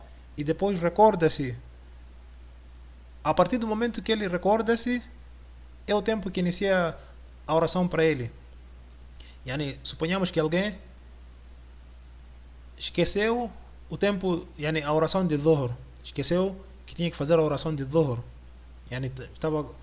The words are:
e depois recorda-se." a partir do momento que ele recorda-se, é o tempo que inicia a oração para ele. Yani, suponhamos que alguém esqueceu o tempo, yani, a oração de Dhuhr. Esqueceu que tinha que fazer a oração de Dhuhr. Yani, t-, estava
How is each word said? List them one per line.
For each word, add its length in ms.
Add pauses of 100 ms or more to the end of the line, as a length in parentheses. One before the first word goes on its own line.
(380)
e 60
depois 360
recorda-se." 800 (1700)
a 80
partir 240
do 80
momento 380
que 80
ele 160
recorda-se, 760 (840)
é 80
o 60
tempo 280
que 120
inicia 540 (520)
a 80
oração 320
para 160
ele. 280 (1120)
Yani, 380
suponhamos 480
que 100
alguém 380 (2000)
esqueceu 760 (380)
o 80
tempo, 500 (120)
yani, 240
a 100
oração 320
de 120
Dhuhr. 340 (320)
Esqueceu 520 (300)
que 80
tinha 160
que 80
fazer 160
a 80
oração 320
de 100
Dhuhr. 360 (720)
Yani, 180
t-, 240
estava 340 (160)